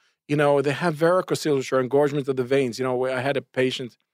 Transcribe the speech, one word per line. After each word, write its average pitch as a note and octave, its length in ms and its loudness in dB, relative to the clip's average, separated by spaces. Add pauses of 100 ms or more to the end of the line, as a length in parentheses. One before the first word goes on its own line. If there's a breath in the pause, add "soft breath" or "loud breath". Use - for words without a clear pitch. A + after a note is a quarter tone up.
(280)
You D3 80 -2
know, C#3+ 260 4
they C#3+ 100 0
have D#3+ 220 -2
varicose, E3 500 0
which C#3 280 0
are C3 80 2
engorgements C#3 480 0
of C3 80 -2
the C3 80 0
veins. B2+ 340 0
You C3 60 -4
know, B2+ 220 -2
I C3 140 -4
had C3+ 160 -2
a B2 60 -2
patient, B2+ 540 -4 (180)